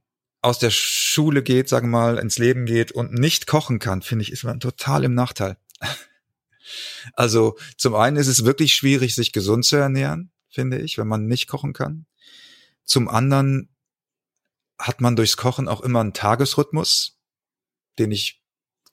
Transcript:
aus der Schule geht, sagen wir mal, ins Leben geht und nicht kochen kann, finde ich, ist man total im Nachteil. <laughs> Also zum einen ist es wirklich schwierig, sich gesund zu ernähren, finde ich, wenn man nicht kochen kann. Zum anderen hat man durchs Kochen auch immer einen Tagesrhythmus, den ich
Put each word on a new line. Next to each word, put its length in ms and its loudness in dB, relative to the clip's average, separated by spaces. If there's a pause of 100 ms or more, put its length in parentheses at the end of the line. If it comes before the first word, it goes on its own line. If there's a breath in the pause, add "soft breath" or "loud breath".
(420)
aus 180 0
der 100 2
Schule 720 0
geht, 280 2
sagen 200 2
wir 100 2
mal, 200 2
ins 180 -4
Leben 280 2
geht 260 0
und 220 -6
nicht 340 0
kochen 320 0
kann, 220 -2
finde 220 -4
ich, 80 -8
ist 120 -10
man 160 -6
total 440 -2
im 100 0
Nachteil. 440 -2 (220)
<laughs> 80 -8 (1300 loud breath)
Also 440 2 (200 loud breath)
zum 160 0
einen 220 4
ist 120 2
es 180 2
wirklich 280 4
schwierig, 420 2
sich 180 -2
gesund 320 2
zu 100 4
ernähren, 560 0 (180)
finde 300 -4
ich, 180 -8
wenn 120 -4
man 160 -2
nicht 220 -2
kochen 260 -6
kann. 320 -8 (800 soft breath)
Zum 240 0
anderen 600 0 (1080)
hat 220 -6
man 160 2
durchs 180 2
Kochen 320 -2
auch 140 -4
immer 180 0
einen 140 -2
Tagesrhythmus, 1080 0 (800)
den 120 2
ich 300 -6 (520)